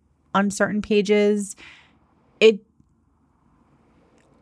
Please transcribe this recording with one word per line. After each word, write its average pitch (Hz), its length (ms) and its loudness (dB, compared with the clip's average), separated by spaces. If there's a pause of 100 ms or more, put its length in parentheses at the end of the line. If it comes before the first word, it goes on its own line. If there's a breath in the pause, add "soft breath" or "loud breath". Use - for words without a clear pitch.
(340)
on 202 180 -2
certain 202 300 -4
pages. 208 760 -2 (840 soft breath)
It, 220 220 4 (1800)